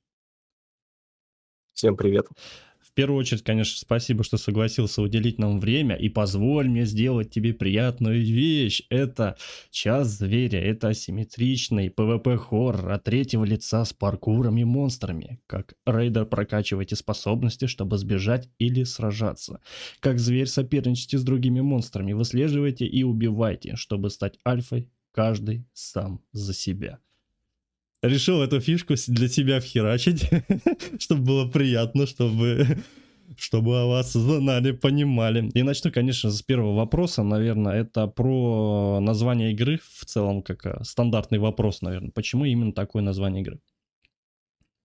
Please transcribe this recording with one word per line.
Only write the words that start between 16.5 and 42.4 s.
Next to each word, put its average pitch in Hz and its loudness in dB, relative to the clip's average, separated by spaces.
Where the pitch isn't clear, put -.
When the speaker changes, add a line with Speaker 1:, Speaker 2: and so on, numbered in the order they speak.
Speaker 2:
способности, 113 -2
чтобы 107 -2
сбежать 101 -2
или 123 0
сражаться. 107 -6
Как 131 2
зверь 123 2
соперничаете 127 0
с 127 0
другими 127 2
монстрами, 117 -2
выслеживаете 127 0
и 131 0
убиваете, 113 -2
чтобы 101 -4
стать - -6
альфой, 123 -2
каждый 110 -2
сам 98 -8
за 101 -6
себя. - -8
Решил 139 2
эту 135 2
фишку 160 0
с-, - -2
для 120 4
себя 135 2
вхерачить, 123 2
<laughs> 349 -2
чтобы 151 0
было 131 2
приятно, 127 2
чтобы, 120 2
чтобы 113 0
о 123 2
вас 123 0
знали, 131 2
понимали. 123 2
И 120 4
начну, 139 0
конечно, 123 0
с 101 -4
первого 113 0
вопроса, 151 0
наверное, 107 2
это 110 -2
про 110 2
название 113 2
игры 120 0
в - -20
целом, 101 -2
как, - -8
э, 92 -6
стандартный 113 0
вопрос, 107 0
наверное. 92 -6
Почему 120 -2